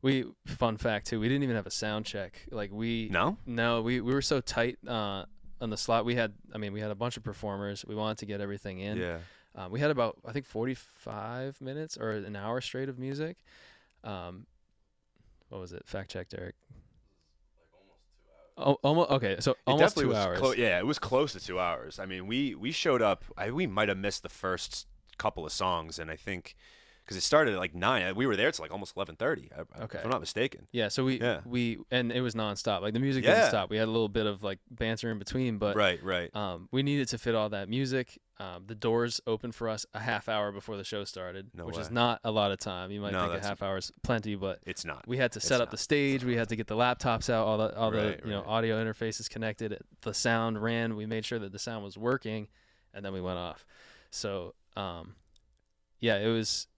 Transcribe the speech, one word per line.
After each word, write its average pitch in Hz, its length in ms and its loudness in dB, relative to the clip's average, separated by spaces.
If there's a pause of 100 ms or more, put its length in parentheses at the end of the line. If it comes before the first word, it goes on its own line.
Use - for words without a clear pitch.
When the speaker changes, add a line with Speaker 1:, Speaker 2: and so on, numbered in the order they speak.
Speaker 1:
we, 131 240 4 (220)
fun 113 300 2
fact 107 280 0
too, 113 140 -2
we 107 100 2
didn't 139 140 2
even 123 120 0
have 104 120 -2
a - 40 -6
sound 107 360 -2
check. 98 420 -8
Like, 104 220 -4
we 113 400 -2
Speaker 2:
No? 113 340 4
Speaker 1:
No, 117 380 2
we, 120 180 2
we 120 100 0
were 135 120 2
so 135 180 2
tight, 120 460 0
uh, 104 380 -2 (360)
on 117 80 -2
the 107 80 -2
slot. 113 280 4
We 120 100 2
had, 113 180 2 (220)
I - 20 -6
mean, 104 160 -4
we 107 80 -4
had 107 80 -4
a 104 60 -4
bunch 120 220 -2
of 110 60 -12
performers. 101 640 -4
We - 80 -8
wanted 107 240 0
to - 80 -10
get 101 160 -4
everything 101 380 -6
in. 101 180 -4
Speaker 2:
Yeah. 87 220 -2 (340)
Speaker 1:
Um, 92 180 -10
we 117 80 -4
had 147 120 4
about, 123 340 2
I 113 60 -10
think, 131 160 -6
forty-five 120 1120 -6
minutes 147 360 -8
or 113 160 -4
an 104 220 -6
hour 113 260 -4
straight 131 280 -4
of 123 80 -10
music. 139 400 -6 (680)
Um, 92 440 -8 (1000)
what 95 120 -10
was 90 100 -12
it? - 140 -14
Fact 98 240 -8
check, 92 200 -8
Derek. - 260 -10 (2000)
Oh, 139 260 4
almo-, 156 220 6
okay, 117 340 2
so 131 120 2
Speaker 2:
It 127 60 0 (100)
Speaker 1:
almost 143 140 6 (140)
Speaker 2:
definitely 151 100 2
Speaker 1:
two 127 40 4
Speaker 2:
was 113 80 4
Speaker 1:
hours. 92 220 2
Speaker 2:
clo-, 131 140 4
yeah, 101 260 4
it 98 80 0
was 147 100 0
close 127 360 2
to 95 60 -8
two 90 200 -4
hours. 80 400 -2
I 95 80 -6
mean, 92 180 -6
we, 120 300 0
we 107 160 -4
showed 131 320 4
up. 98 200 4 (140)
I, 104 140 -2
we 160 160 0
might 101 220 2
have 95 100 2
missed 98 240 -2
the - 60 -10
first - 580 -4 (300)
couple 92 280 -2
of 78 60 -6
songs, 82 480 0
and 80 100 -8
I 80 60 -6
think 92 400 -8 (500)
'cause - 120 -6
it 90 40 -2
started 147 320 6
at, 92 60 0
like, 87 160 -2
nine. 95 400 2
We 120 100 2
were 117 100 4
there 117 160 4
till, 87 120 -6
like, 76 80 -10
almost 95 240 -8
eleven 92 200 -4
thirty, 143 400 -2
I, - 60 -10 (160)
I, - 60 -8
Speaker 1:
Okay. - 140 -8
Speaker 2:
if - 80 -6
I'm 113 60 0
not 113 100 0
mistaken. - 500 -2
Speaker 1:
Yeah, 113 160 0
so 131 160 0
we, 131 160 2
Speaker 2:
Yeah. 117 260 2
Speaker 1:
we, 120 340 0 (100)
and 123 220 2
it 123 100 0
was 117 140 -2
nonstop. 104 460 0
Like, 107 120 0
the 117 60 2
music 135 240 2
didn't 175 160 8
Speaker 2:
Yeah. 185 100 8
Speaker 1:
stop. 101 200 2
We 107 80 0
had 110 100 4
a 110 40 0
little 113 160 4
bit 107 200 2
of, 101 160 -2
like, 98 160 -4 (100)
banter 113 420 -2
in 107 80 -4
between, 120 380 0
but 101 180 2
Speaker 2:
Right, 92 280 4
right. 90 320 0
Speaker 1:
um, 95 360 -6
we 131 120 2
needed 143 260 2
to 120 80 -2
fit 117 180 0
all 107 140 2
that 98 180 -4
music. 127 520 -2 (200)
Um, 90 260 -10
the 110 100 -10
doors 117 520 2
opened 113 280 -2
for 117 140 -4
us 110 240 -4
a 107 60 -6
half 110 300 -2
hour 104 220 2
before 101 260 -8
the 98 60 -6
show 101 200 -4
started, 95 500 -10
Speaker 2:
No 87 120 -8
Speaker 1:
which 82 100 -6
Speaker 2:
way. 82 60 -2
Speaker 1:
is 80 100 -6
not 120 320 4
a 113 80 0
lot 104 200 4
of 95 80 -2
time. 92 320 -6
You 104 100 -4
might 101 100 -2
Speaker 2:
No, 92 100 2
Speaker 1:
think 85 120 0
a - 20 -2
Speaker 2:
that's 98 120 -4
Speaker 1:
half 101 140 -4
hour's 95 300 -4 (120)
plenty, 107 320 0
but 95 300 -4
Speaker 2:
not. - 40 -10
It's - 160 -6
not. 73 220 -8
Speaker 1:
we 123 100 -2
had 127 160 2
to - 40 -8
Speaker 2:
It's - 100 -2
Speaker 1:
set 127 120 4
up 117 80 2
Speaker 2:
not. - 40 -10
Speaker 1:
the 107 60 -6
stage. 139 460 2
We 123 120 2
had 117 140 0
to 117 60 0
get 107 120 -4
the 107 80 -2
laptops 120 540 2
out, 113 160 4
all 107 120 4
the, 110 180 2
all 110 160 2
the, 110 60 2
Speaker 2:
Right, 104 260 0
Speaker 1:
you 110 80 -4
know, 101 100 0
Speaker 2:
right. - 60 -8
Speaker 1:
audio 113 360 2
interfaces 110 460 -4
connected. 110 480 -4 (240)
The 107 120 -4
sound 113 500 2
ran. 117 320 0
We 107 100 -6
made 110 200 -4
sure 117 140 -2
that 98 120 -6
the 101 80 -10
sound 110 240 -6
was 101 140 -12
working, 110 500 0 (460)
and 101 100 -10
then 98 80 -4
we 95 100 -4
went 90 160 -2
off. 87 280 -8 (460)
So, 98 440 -6 (220)
um, 87 380 -8 (840)
yeah, 113 180 4
it 110 140 4
was 113 360 0 (100)